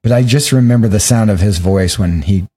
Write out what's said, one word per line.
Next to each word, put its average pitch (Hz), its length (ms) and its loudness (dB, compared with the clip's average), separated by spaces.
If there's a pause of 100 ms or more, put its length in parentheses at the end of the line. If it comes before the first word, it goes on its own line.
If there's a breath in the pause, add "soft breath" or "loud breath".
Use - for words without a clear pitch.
But 113 80 0
I 123 120 2
just 127 280 0
remember 120 360 2
the 104 120 0
sound 113 300 0
of 95 120 0
his 98 160 0
voice 92 420 -2
when 87 240 -2
he 92 340 -2